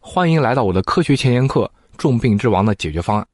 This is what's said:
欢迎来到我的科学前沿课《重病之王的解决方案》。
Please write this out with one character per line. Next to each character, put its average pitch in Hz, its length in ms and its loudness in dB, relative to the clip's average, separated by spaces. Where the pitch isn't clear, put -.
欢 180 280 -2
迎 160 140 2
来 120 100 0
到 131 120 0
我 92 80 0
的 95 100 0
科 - 180 -2
学 143 140 2
前 131 180 0
沿 127 140 2
课 131 240 -2
《重 131 220 0
病 110 180 0
之 120 120 0
王 101 180 2
的 107 80 0
解 85 160 -8
决 80 100 -4
方 107 160 -2
案》。 104 180 -4